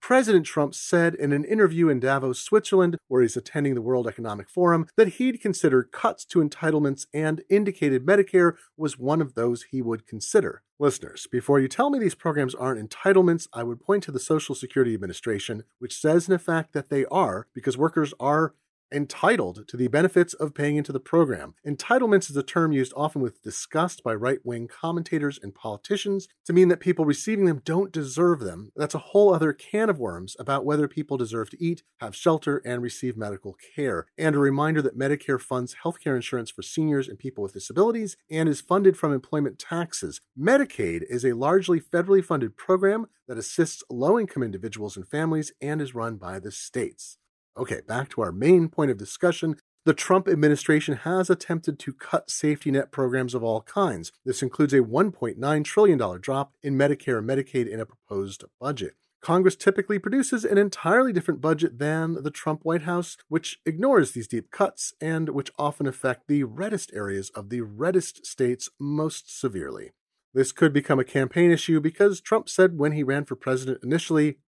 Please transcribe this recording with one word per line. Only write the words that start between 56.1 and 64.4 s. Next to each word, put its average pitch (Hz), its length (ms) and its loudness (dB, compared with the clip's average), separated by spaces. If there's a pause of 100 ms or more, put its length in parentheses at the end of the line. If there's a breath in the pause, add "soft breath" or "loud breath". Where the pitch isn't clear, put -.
drop 135 420 -6
in 139 160 -2
Medicare 139 400 2
and 107 100 -4
Medicaid 135 400 -2
in 107 120 -8
a 110 80 -6
proposed 98 560 -8 (160)
budget. 127 340 -6 (280)
Congress 180 340 2
typically 202 420 0
produces 233 480 -2
an 196 140 4
entirely 208 520 2
different 170 300 -2
budget 156 380 0
than 160 420 -2
the 147 80 -4
Trump 156 340 -6
White 160 200 -2
House, 175 340 -6 (100)
which - 380 -4
ignores 175 460 2
these 117 160 -8
deep - 240 -8